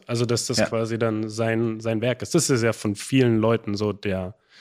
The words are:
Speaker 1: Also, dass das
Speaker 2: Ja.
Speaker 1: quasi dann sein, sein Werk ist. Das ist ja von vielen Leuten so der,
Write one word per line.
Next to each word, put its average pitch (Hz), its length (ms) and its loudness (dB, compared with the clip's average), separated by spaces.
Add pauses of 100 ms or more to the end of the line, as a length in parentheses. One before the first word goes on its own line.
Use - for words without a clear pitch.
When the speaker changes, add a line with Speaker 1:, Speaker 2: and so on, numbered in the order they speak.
Speaker 1:
Also, 120 180 0
dass 117 220 -2
das 117 100 -4
Speaker 2:
Ja. 110 80 2
Speaker 1:
quasi 113 320 -2
dann 110 320 0
sein, 113 500 0
sein 110 220 -2
Werk 123 220 0
ist. - 120 -6
Das - 140 2
ist 120 140 2
ja 113 100 4
von 104 220 -4
vielen 123 420 4
Leuten 110 380 0
so 104 180 -2
der, 95 420 -4 (260)